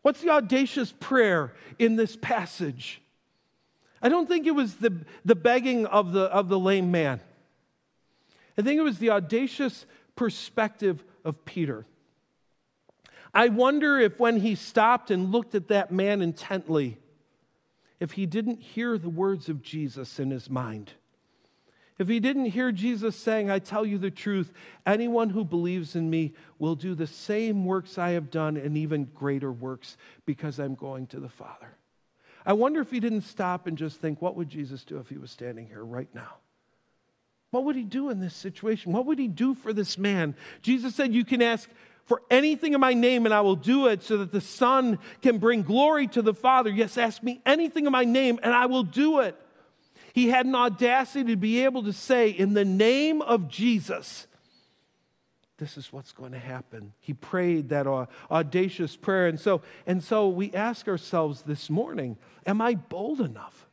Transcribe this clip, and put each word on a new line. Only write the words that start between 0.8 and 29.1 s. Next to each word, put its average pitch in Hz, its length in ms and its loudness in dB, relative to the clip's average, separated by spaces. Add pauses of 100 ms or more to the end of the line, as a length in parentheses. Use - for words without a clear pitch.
prayer 180 540 2 (260)
in 226 160 4
this 220 220 0
passage? 170 840 -6 (1000)
I 247 80 4
don't 339 180 2
think 339 180 0
it 320 60 2
was 262 240 0
the, 185 300 -2 (180)
the 214 120 6
begging 240 500 2
of 190 260 2
the, 190 120 2
of 185 260 0
the 190 100 2
lame 185 320 2
man. 143 300 0 (1400)
I 208 40 -2
think 277 160 2
it 320 60 2
was 226 160 0
the 226 120 2
audacious 220 760 -2 (320)
perspective 214 880 -2 (180)
of 156 220 -8
Peter. 135 400 -6 (1500)
I 233 160 6
wonder 277 500 4
if 214 180 2
when 233 200 2
he 202 180 0
stopped 233 560 2
and 185 200 0
looked 226 240 -2
at 185 120 -4
that 202 240 0
man 196 300 0
intently, 156 760 -4 (1000)
if 165 140 -8
he 196 120 -4
didn't 220 360 -4
hear 233 360 -4
the 170 120 -6
words 180 400 -2
of 147 120 -6
Jesus 135 580 -10
in 135 120 -2
his 131 180 -10
mind. 110 440 -8 (1040)
If 185 80 -2
he 226 140 0
didn't 262 240 0
hear 240 260 -2
Jesus 220 460 -4
saying, 214 340 -2
"I 196 80 0
tell 214 260 -4
you 202 120 -4
the 190 120 -4
truth, 196 440 -4 (320)
anyone 226 460 2
who 208 120 -2
believes 175 520 -4
in 165 140 -2
me 160 240 -2 (240)
will 160 180 -2
do 175 200 -6
the 156 120 -6
same 208 580 -4
works 185 320 -4
I 175 140 0
have 160 200 -4
done 156 240 -2
and 147 220 -4
even 151 360 -2